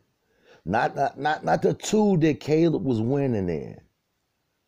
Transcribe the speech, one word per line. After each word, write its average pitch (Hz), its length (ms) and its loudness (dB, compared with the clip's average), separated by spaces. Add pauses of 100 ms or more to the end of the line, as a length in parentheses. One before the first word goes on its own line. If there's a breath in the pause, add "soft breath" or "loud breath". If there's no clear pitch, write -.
(640 soft breath)
not, 117 320 0
not, 143 220 -2
not, 151 260 -4
not 160 180 0
the 156 120 2
two 208 440 2
that 151 220 2
Caleb 156 420 2
was 120 180 0
winning 120 500 0
in. 65 280 -6 (880)